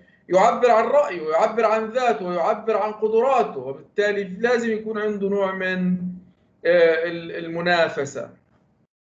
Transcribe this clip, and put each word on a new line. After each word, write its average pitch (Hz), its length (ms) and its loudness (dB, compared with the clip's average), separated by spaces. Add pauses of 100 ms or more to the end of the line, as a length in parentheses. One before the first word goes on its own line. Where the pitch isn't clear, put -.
(280)
يعبر 226 420 4
عن 226 140 4
رأيه 226 380 0
ويعبر 208 420 0
عن 220 260 0
ذاته 233 360 -2
ويعبر 208 500 -2
عن 214 160 -2
قدراته، 226 640 0
وبالتالي 196 640 -4
لازم 233 460 -2
يكون 220 280 -6
عنده 208 300 -4
نوع 196 260 -2
من، 185 440 -2 (640)
آه، 165 440 4
ال-، 170 360 -10
المنافسة. 165 840 -2 (760)